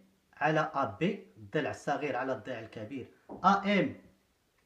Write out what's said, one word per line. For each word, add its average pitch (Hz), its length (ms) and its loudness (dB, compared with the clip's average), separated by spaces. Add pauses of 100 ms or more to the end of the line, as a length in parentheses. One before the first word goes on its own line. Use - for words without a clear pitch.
(360)
على 156 240 2
أ 143 240 0
بي، 156 420 -2 (100)
الضلع 110 340 -2
الصغير 135 460 -2
على 131 160 -2
الضلع 123 260 -6
الكبير، 113 500 -10 (220)
أ 196 500 4
إم 135 160 0 (680)